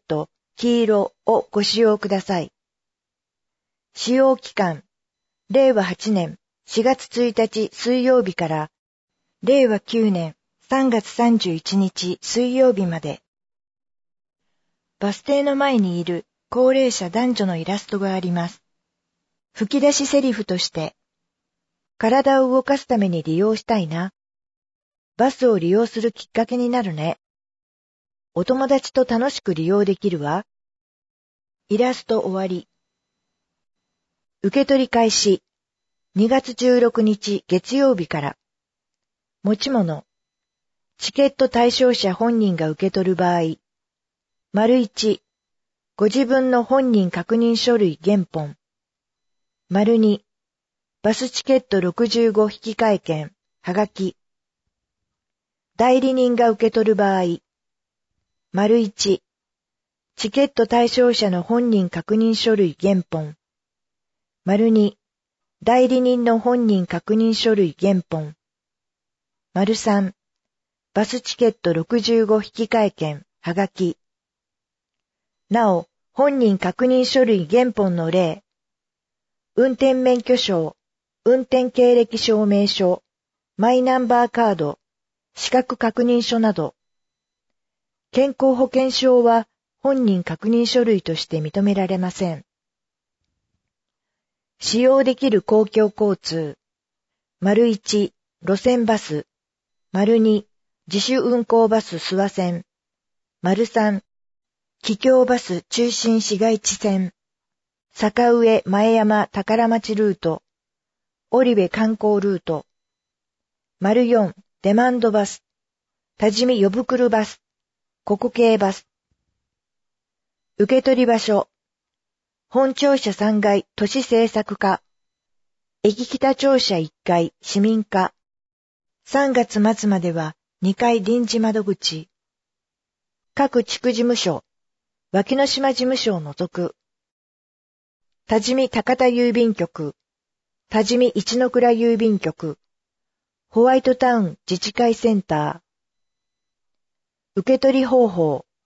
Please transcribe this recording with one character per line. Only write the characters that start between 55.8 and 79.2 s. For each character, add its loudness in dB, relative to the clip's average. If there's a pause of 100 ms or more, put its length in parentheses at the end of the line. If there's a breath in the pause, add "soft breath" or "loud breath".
理 2
人 2
が 4
受 0
け 2
取 2
る 4
場 2
合。 -2 (1120)
丸 2
一。 -2 (920)
チ -6
ケ 2
ッ 2
ト 0
対 2
象 2
者 -2
の -2
本 0
人 2
確 -4
認 2
書 0
類 0
原 0
本。 -8 (1040)
丸 2
二。 2 (640)
代 4
理 0
人 0
の 2
本 0
人 0
確 -4
認 2
書 0
類 0
原 0
本。 -8 (1200)
丸 0
三。 -2 (800)
バ 0
ス -8
チ -12
ケ 2
ッ 0
ト -2
六 -2
十 2
五 2
引 -8
換 0
券、 -10 (140)
は -6
が -2
き。 -4 (1500)
な 2
お、 -2 (240)
本 0
人 2
確 -2
認 2
書 2
類 0
原 2
本 -2
の -2
例。 -2 (1120)